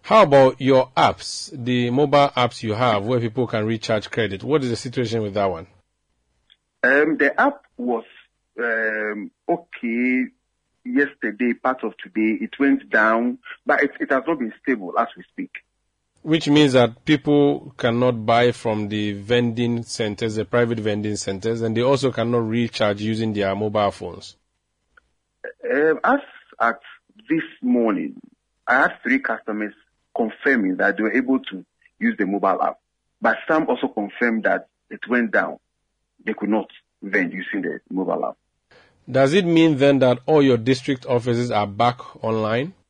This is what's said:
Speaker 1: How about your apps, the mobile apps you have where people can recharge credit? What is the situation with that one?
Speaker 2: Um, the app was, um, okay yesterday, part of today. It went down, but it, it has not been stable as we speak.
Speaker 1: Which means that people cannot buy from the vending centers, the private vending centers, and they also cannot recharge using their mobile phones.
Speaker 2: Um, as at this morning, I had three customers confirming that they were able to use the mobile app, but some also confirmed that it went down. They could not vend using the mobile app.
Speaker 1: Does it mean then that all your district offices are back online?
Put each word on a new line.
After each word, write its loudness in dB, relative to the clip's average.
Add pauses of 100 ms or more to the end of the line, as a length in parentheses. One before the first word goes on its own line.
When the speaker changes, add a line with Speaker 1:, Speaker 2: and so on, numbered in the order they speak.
Speaker 1:
How 6
about 6
your 2
apps, -2
the -2
mobile 4
apps -2
you -4
have 0
where 0
people -2
can -4
recharge -4
credit? -4
What 0
is -2
the -2
situation -4
with -6
that 2
one? -8 (1160)
Speaker 2:
Um, 4
the 0
app 0 (140)
was, -4 (540)
um, -4 (180)
okay -2 (600)
yesterday, -2
part -2
of -6
today. -2
It -10
went 2
down, 2 (280)
but 2
it, 0 (100)
it -4
has 0
not -2
been -6
stable -4
as 0
we -20
speak. -12 (720)
Speaker 1:
Which 0
means 6
that 2
people 2
cannot 0
buy 4
from -4
the -4
vending -2
centers, -4
the -4
private 0
vending -4
centers, -6
and -2
they 0
also 2
cannot -2
recharge -2
using -2
their 0
mobile 0
phones. -14 (1300)
Speaker 2:
Um, 0
as 0 (400)
at 0 (480)
this 0 (180)
morning, 0 (460)
I 2
had -2
three 0
customers -6 (420)
confirming 0
that 2
they -2
were -2
able 0
to -10 (360)
use 0
the 0
mobile 0
app, -2 (400)
but 2 (100)
some 2
also -2
confirmed -2
that 0 (240)
it -14
went 0
down. -2 (640)
They -4
could -6
not 0 (320)
vend -2
using -8
the -6 (120)
mobile -4
app. -10 (720)
Speaker 1:
Does 2
it 4
mean 4
then 6
that 4
all 4
your 6
district -2
offices 0
are 0
back -2
online? -2 (160)